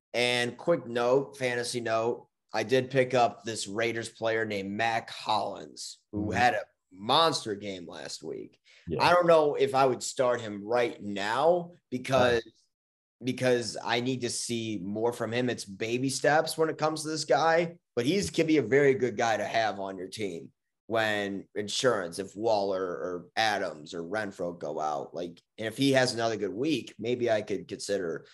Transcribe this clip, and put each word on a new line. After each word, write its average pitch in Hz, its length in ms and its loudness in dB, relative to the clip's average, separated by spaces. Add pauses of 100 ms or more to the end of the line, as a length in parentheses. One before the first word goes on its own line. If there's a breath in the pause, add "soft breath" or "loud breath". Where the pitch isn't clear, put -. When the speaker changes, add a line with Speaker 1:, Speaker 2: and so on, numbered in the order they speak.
(140)
Speaker 1:
And 120 420 2
quick 123 300 0
note, 120 500 2
fantasy 120 460 -2
note, 113 440 -2 (280)
I 110 80 0
did 127 280 2
pick 131 220 2
up 120 320 2
this 110 240 -6
Raiders 113 400 -2
player 113 380 -2
named 98 240 -6
Mac 113 400 -2
Hollins, 101 880 -4 (140)
who 104 100 -2
Speaker 2:
Mm-hmm. 92 160 -2
Speaker 1:
had 120 160 4
a 104 60 -2 (320)
monster 120 600 2
game 95 320 -10
last 78 360 -12
week. 64 360 -12 (300 soft breath)
Speaker 2:
Yeah. - 160 0
Speaker 1:
I 160 80 8
don't 175 140 6
know 156 280 6
if 123 200 2
I 135 120 6
would 123 160 0
start 123 380 0
him 104 240 -8
right 120 380 0
now 123 680 2 (180)
because, 123 500 2
Speaker 2:
Uh-huh. 113 100 -12 (760)
Speaker 1:
because 123 580 0
I 117 180 0
need 123 220 -2
to 117 80 -2
see 113 520 -4
more 107 300 -2
from 110 200 -4
him. 123 180 0
It's 107 140 -6
baby 117 460 -4
steps 156 480 2
when 160 120 2
it 147 80 -6
comes 156 240 -2
to 151 60 -8
this 156 160 -4
guy, 165 520 2 (180)
but 120 120 0
he's, 180 240 2
can 160 160 2
be 156 120 4
a 135 40 4
very 135 320 6
good 120 220 0
guy 117 200 2
to 101 80 -2
have 104 360 0
on 98 180 -8
your 92 100 -8
team 87 420 -8 (360)
when 104 580 0 (100)
insurance, 101 640 0
if 98 160 -8
Waller 101 480 0
or 87 440 -6 (100)
Adams 98 580 -2
or 85 80 -6
Renfrow 90 560 -6
go 78 220 -6
out, 73 340 -4
like, 85 260 -10 (160)
and 110 120 -6
if 107 80 -10
he 139 160 4
has 127 220 4
another 113 220 0
good 101 160 -4
week, 123 460 -2
maybe 117 320 0
I 107 120 2
could 95 260 -6
consider 85 640 -4